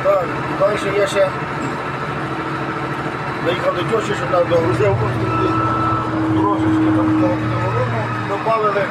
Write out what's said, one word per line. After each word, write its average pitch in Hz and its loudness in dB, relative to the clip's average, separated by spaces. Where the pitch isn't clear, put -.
Так, 571 4
далі 202 0
є 202 4
ще, 196 2
заїхав 175 0
до 175 -2
тьоші, 208 0
щоб 175 -4
нам 175 4
догрузив. 180 2
Трошечки 311 2
там 311 2
того 311 2
металолому - -2
добавили. 202 0